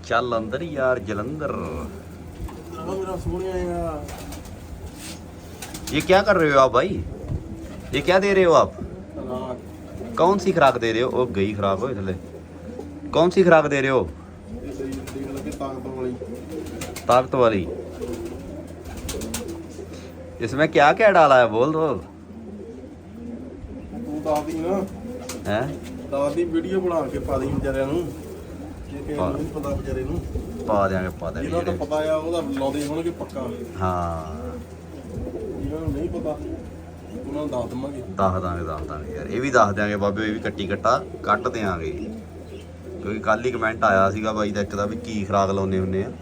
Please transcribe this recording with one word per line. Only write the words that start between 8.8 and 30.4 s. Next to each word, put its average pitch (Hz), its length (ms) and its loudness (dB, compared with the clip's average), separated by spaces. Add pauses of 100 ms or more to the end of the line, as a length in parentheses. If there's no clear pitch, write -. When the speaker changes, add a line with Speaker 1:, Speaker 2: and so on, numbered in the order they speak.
Speaker 1:
ਕੌਣ 185 220 6
ਸੀ 190 140 2
ਖੁਰਾਕ 139 260 6
ਦੇ 117 160 2
ਰਹੇ 113 80 2
ਹੋ? 127 80 2
ਉਹ 123 180 2
ਗਈ 98 260 0
ਖੁਰਾਕ 98 260 2
ਹੋਏ 127 140 -2
ਥੱਲੇ। 95 200 -4 (1000)
ਕੌਣ 165 180 6
ਸੀ 190 140 6
ਖੁਰਾਕ 160 240 10
ਦੇ 143 140 2
ਰਹੇ 135 80 2
ਹੋ? 110 200 4 (540)
Speaker 2:
ਇਹ - 100 -10
ਸਹੀ 135 120 -8
ਦੇਖ - 420 -8
ਲੈ 135 140 -6
ਕਿ 147 100 -6
ਤਾਕਤ 131 360 -6
ਵਾਲੀ। 127 280 -4 (920)
Speaker 1:
ਤਾਕਤ 131 280 6
ਵਾਲੀ। 107 320 6 (2750)
ਇਸਮੇ 131 280 2
ਕਿਆ 151 260 8
ਕਿਆ 220 180 8
ਡਾਲਾ 151 260 10
ਹੈ? 120 100 10
ਬੋਲ 117 240 4
ਦੋ। 160 160 2 (2000)
Speaker 2:
ਤੂੰ 247 280 -6
ਦੱਸ 151 180 2
ਦੀ 160 140 -4
ਨਾ। 180 320 0 (640)
Speaker 1:
ਹੈਂ? 117 220 2 (420)
Speaker 2:
ਦੱਸ 143 220 0
ਦੀ, 170 100 2
ਵੀਡੀਓ 180 380 0
ਬਣਾ 170 200 2
ਕੇ 135 180 -2
ਪਾ 135 180 0
ਦੇ 139 100 0
ਵਿਚਾਰਿਆਂ 135 400 0
ਨੂੰ। 160 260 0 (760)
ਜੇ 139 60 -10
ਕਿਸੇ 143 180 -6
ਨੂੰ 135 80 0
Speaker 1:
ਹਾਂ। 139 100 0
Speaker 2:
ਨਹੀਂ 151 140 -2
ਪਤਾ 143 220 -4
ਵਿਚਾਰੇ 135 340 -2
ਨੂੰ। 165 160 -2 (480)